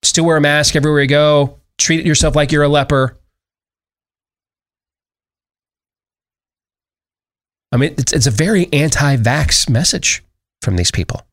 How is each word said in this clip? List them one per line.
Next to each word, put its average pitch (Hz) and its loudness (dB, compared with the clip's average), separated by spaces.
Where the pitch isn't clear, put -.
Still 165 -2
wear 165 2
a 151 0
mask 147 0
everywhere 147 2
you 139 0
go. 147 2
Treat 165 0
yourself 151 0
like 147 0
you're 147 2
a 147 2
leper. 139 0
I - -2
mean, 139 0
it's, 127 -2
it's 131 2
a - 2
very 160 0
anti-vax 143 0
message - -2
from 95 -2
these 87 0
people. - -6